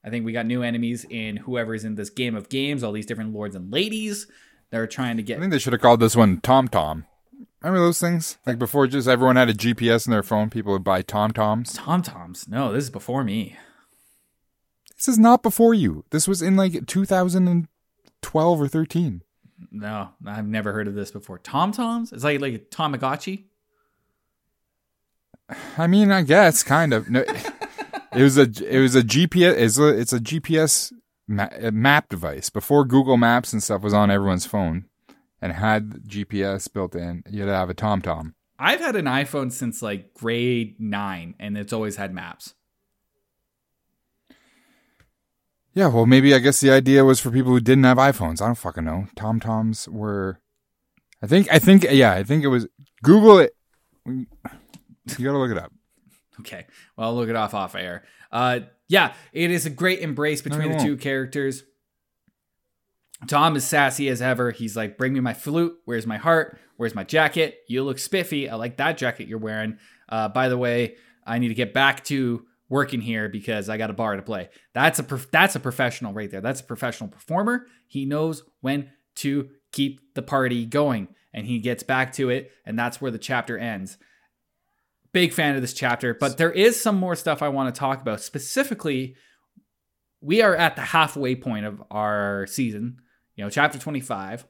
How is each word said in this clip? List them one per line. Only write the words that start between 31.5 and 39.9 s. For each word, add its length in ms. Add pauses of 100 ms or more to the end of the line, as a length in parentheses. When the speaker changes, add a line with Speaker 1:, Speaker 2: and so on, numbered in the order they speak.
Speaker 2:
uh, 120
map 360
device. 420
Before 340
Google 320
Maps 360
and 100
stuff 200
was 120
on 160
everyone's 360
phone 400 (560)
and 100
had 560
G 160
P 180
S 260
built 260
in, 340
you 140
had 60
to 60
have 160
a 40
Tom 260
Tom. 340 (240)
Speaker 1:
I've 220
had 160
an 80
iPhone 480
since, 300
like, 320